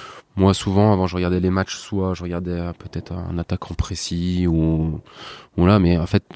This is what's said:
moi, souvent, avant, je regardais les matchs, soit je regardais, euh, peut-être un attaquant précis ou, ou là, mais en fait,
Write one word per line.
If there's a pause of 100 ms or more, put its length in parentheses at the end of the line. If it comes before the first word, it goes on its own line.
(360)
moi,
souvent,
avant,
je
regardais
les
matchs,
soit
je
regardais,
euh,
peut-être
un
attaquant
précis
ou, (560)
ou
là,
mais
en
fait, (140)